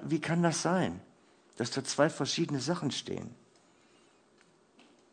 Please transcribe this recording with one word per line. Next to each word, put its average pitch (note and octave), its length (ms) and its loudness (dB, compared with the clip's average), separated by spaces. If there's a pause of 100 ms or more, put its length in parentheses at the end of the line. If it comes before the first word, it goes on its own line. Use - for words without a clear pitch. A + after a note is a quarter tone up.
wie D3+ 160 0
kann E3 220 0
das E3+ 220 2
sein, D3+ 360 2 (580)
dass A2+ 140 -2
da C3+ 120 -2
zwei D3 260 4
verschiedene D3+ 500 -2
Sachen D3 320 -2
stehen? - 420 -6 (1800)